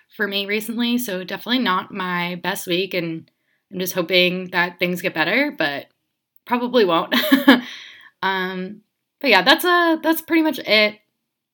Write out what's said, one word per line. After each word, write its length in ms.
for 100
me 200
recently. 500
So 260
definitely 360
not 340
my 480
best 240
week. 300
And 340
I'm 60
just 160
hoping 560
that 300
things 200
get 140
better, 420
but 300
probably 400
won't. 280
<laughs> 180
Um, 580
but 100
yeah, 140
that's 220
a, 360
that's 220
pretty 180
much 160
it. 400